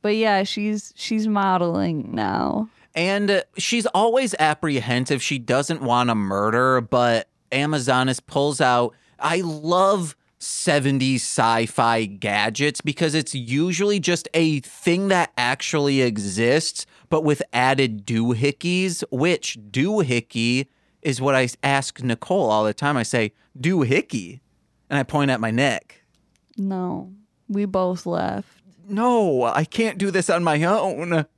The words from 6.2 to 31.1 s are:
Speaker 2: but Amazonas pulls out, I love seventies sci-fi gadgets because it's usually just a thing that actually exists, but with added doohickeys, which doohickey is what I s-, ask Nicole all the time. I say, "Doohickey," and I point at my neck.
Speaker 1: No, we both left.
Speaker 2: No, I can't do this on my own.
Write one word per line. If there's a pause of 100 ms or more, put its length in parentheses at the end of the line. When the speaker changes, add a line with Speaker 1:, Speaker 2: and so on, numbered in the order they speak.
Speaker 2:
but (220)
Amazonas
pulls
out, (260)
I
love (240)
seventies
sci-fi
gadgets
because
it's
usually
just
a
thing
that
actually
exists, (220)
but
with (100)
added
doohickeys,
which (100)
doohickey (380)
is
what
I
s-,
ask
Nicole
all
the
time.
I
say, (260)
"Doohickey," (500)
and
I
point
at
my
neck. (560)
Speaker 1:
No, (340)
we
both
left. (420)
Speaker 2:
No,
I
can't
do
this
on
my
own. (120)